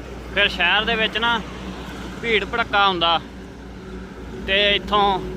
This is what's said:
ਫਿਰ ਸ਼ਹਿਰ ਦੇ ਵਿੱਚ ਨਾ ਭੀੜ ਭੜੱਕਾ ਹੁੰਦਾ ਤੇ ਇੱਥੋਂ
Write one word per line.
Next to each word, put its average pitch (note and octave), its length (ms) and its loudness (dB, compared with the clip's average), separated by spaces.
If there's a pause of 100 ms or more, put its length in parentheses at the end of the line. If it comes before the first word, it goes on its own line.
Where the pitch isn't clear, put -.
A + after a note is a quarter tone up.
(340)
ਫਿਰ G3 140 4
ਸ਼ਹਿਰ G3 360 2
ਦੇ A3+ 100 2
ਵਿੱਚ A3 240 0
ਨਾ A#3 220 2 (800)
ਭੀੜ A3 220 2
ਭੜੱਕਾ G#3+ 440 2
ਹੁੰਦਾ E3+ 320 2 (1300)
ਤੇ G3+ 280 4
ਇੱਥੋਂ G3 440 2 (180)